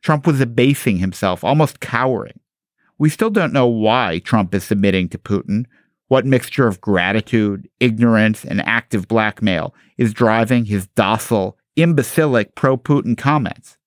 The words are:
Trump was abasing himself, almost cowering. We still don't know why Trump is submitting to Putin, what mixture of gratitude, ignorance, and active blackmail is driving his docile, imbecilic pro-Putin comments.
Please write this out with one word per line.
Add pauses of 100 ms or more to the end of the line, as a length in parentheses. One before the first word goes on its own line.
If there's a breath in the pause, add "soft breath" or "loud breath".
Trump
was
abasing
himself,
almost
cowering. (600)
We
still
don't
know
why
Trump
is
submitting
to
Putin, (420)
what
mixture
of
gratitude, (120)
ignorance,
and
active
blackmail (240 soft breath)
is
driving
his
docile, (180)
imbecilic
pro-Putin
comments.